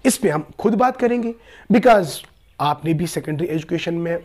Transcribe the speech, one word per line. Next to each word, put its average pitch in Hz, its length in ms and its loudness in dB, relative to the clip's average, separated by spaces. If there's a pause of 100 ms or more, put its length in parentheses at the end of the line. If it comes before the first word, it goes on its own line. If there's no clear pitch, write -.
इस 262 120 2
पे 202 120 0
हम 151 180 -2 (120)
खुद 233 160 0
बात 247 220 0
करेंगे, 233 380 -2 (380)
because 208 360 6 (520)
आपने 147 340 0
भी 165 120 -2
सेकेंडरी 156 400 -6
एजुकेशन 165 480 -4
में 170 300 -4